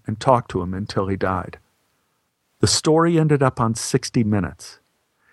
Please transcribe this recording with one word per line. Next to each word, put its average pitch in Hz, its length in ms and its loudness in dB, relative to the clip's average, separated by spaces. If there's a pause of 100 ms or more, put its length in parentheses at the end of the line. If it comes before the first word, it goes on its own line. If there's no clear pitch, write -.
and 107 140 -6
talked 123 320 2
to 92 100 -2
him 90 120 -4
until 98 340 -4
he 98 100 -2
died. 92 420 -4 (1000)
The 110 80 4
story 165 520 2
ended 147 240 2
up 127 160 0
on 113 160 0
sixty - 480 -2
Minutes. 101 560 -4 (540)